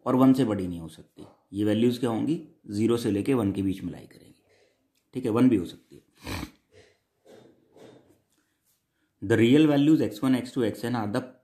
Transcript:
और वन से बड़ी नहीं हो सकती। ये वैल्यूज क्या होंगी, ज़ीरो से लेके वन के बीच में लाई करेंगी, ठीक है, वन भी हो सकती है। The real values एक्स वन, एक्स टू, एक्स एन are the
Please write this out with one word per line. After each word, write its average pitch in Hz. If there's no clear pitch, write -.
और 127
वन 131
से 127
बड़ी 98
नहीं 87
हो 82
सकती। -
ये 101
वैल्यूज 117
क्या 123
होंगी, 117
ज़ीरो 110
से 117
लेके 101
वन 104
के 95
बीच 95
में 87
लाई -
करेंगी, -
ठीक 127
है, 117
वन 120
भी 117
हो 87
सकती -
है। -
The 107
real 127
values 143
एक्स 104
वन, 131
एक्स 120
टू, 135
एक्स 110
एन 120
are 110
the 117